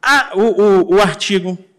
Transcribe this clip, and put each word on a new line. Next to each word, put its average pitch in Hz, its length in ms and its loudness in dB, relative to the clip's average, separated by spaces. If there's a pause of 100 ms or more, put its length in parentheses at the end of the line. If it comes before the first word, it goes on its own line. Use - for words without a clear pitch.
A, 269 320 0
o, 190 60 -2
o, 196 560 2
o 202 40 4
artigo 185 580 -4 (200)